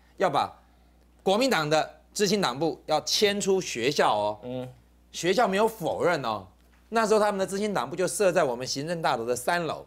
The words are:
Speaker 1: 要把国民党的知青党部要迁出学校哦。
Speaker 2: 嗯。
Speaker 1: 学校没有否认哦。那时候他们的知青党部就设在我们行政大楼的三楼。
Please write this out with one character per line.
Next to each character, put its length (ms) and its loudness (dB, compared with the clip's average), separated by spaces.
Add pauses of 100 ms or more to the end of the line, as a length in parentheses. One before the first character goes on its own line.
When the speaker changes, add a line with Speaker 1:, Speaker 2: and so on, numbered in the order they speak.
(160)
Speaker 1:
要 140 2
把 200 0 (720)
国 140 4
民 140 2
党 180 0
的 320 0 (140)
知 120 2
青 140 2
党 180 0
部 280 -2
要 160 0
迁 360 2
出 220 0
学 300 -2
校 260 2
哦。 280 -2
Speaker 2:
嗯。 220 -8 (460)
Speaker 1:
学 180 -2
校 160 4
没 120 0
有 100 4
否 340 -4
认 200 0
哦。 240 -6 (420)
那 180 0
时 60 0
候 80 6
他 100 4
们 80 -2
的 80 0
知 120 -6
青 160 -2
党 140 -2
部 60 -10
就 140 0
设 240 2
在 100 4
我 140 0
们 100 -6
行 220 -6
政 140 -4
大 140 2
楼 100 -4
的 100 0
三 300 -2
楼。 200 -8